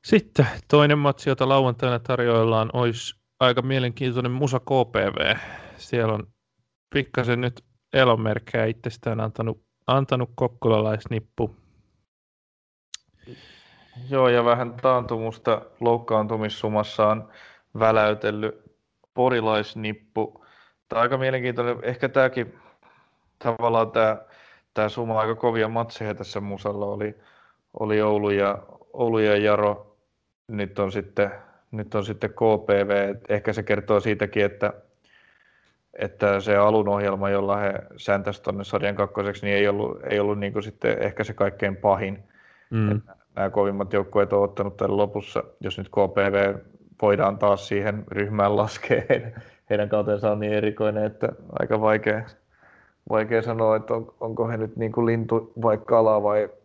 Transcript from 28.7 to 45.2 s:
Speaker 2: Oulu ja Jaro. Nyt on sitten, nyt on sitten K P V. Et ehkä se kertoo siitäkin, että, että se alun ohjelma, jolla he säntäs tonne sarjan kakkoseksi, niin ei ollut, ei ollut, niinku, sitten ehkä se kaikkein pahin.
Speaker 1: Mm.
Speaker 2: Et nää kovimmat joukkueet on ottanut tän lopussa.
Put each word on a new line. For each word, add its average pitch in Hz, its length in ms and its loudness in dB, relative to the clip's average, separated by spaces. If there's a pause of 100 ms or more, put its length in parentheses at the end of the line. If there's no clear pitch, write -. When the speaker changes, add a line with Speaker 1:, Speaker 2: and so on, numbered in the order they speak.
Speaker 2:
Oulu 113 260 0
ja 104 180 4
Jaro. 104 600 0 (500)
Nyt 101 320 -6
on 98 120 -2
sitten, 98 400 -2 (400)
nyt 107 240 -10
on 101 100 -2
sitten 107 240 -6
K - 100 -14 (260)
P - 40 -4 (180)
V. 101 220 0
Et 101 220 -8
ehkä 104 220 -2
se 107 100 -6
kertoo 104 360 0
siitäkin, 104 460 0
että, 101 280 -2 (1200)
että 101 460 0
se 101 180 2
alun 104 300 4
ohjelma, 101 420 0
jolla 101 280 0
he 101 160 -2 (240)
säntäs 101 440 -2
tonne 98 220 -6
sarjan 101 320 -2
kakkoseksi, 101 500 -4
niin 101 120 2
ei 101 100 4
ollut, 101 360 -2
ei 101 160 0
ollut, 104 200 0
niinku, 101 220 -4
sitten 107 420 -2
ehkä 104 200 -4
se 107 100 -6
kaikkein 101 420 -2
pahin. 98 480 -2 (460)
Speaker 1:
Mm. 110 220 0
Speaker 2:
Et 107 120 0 (320)
nää 98 140 -2
kovimmat 98 440 0
joukkueet 98 400 2
on 101 100 4
ottanut 98 340 -4
tän 98 200 0
lopussa. 104 460 -2 (160)